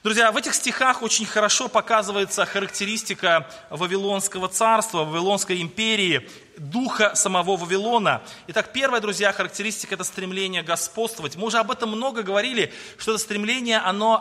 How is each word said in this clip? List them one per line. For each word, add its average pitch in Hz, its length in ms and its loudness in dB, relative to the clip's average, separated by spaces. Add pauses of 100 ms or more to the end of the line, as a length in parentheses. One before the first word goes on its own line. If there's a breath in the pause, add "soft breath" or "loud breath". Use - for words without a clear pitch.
Друзья, 214 300 4
в 220 60 -2
этих 294 180 -2
стихах 254 460 0
очень 220 240 0
хорошо 214 420 2
показывается 202 800 2
характеристика 196 1040 0 (200 loud breath)
Вавилонского 190 800 -2
царства, 220 560 2
Вавилонской 180 580 0
империи, 190 680 0 (280 loud breath)
духа 202 580 0
самого 185 420 2
Вавилона. 185 640 2 (260 loud breath)
Итак, 214 240 -2
первая, 254 300 0
друзья, 202 320 2
характеристика — 202 640 -4
это 180 100 -8
стремление 185 580 -4
господствовать. 170 720 -4
Мы 202 120 -4
уже 226 120 2
об 214 100 0
этом 233 200 -4
много 226 340 -4
говорили, 202 500 0 (240 loud breath)
что - 140 -4
это 220 80 0
стремление, 220 600 -2
оно 208 420 2